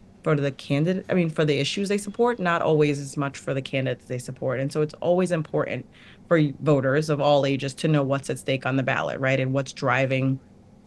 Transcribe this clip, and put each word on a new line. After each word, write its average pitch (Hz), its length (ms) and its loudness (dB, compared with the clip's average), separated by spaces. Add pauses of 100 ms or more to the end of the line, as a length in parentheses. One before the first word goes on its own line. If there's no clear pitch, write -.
(240)
for 160 120 2
the 143 160 0
candidate, 160 560 -2
I - 60 0
mean, 170 160 2
for 156 160 0
the 143 120 2
issues 190 300 -2
they 202 100 0
support, 233 400 0
not 190 240 0
always 147 380 4
as 139 160 -10
much 139 220 -4
for - 160 -6
the 135 80 -2
candidates 131 460 -4
they 127 100 -6
support. 127 420 -6
And 143 140 -4
so 151 80 0
it's 151 140 -2
always 175 360 2
important 156 540 -2 (420)
for 170 140 4 (180)
voters 139 500 2
of 143 120 0
all 143 240 4
ages 139 300 -2
to - 120 -2
know 147 160 4
what's 135 260 -2
at 131 100 -4
stake 135 260 -2
on 131 100 0
the 135 80 0
ballot, 80 380 -2
right? 135 180 2
And 131 140 0
what's 139 180 -2
driving 135 640 0 (500)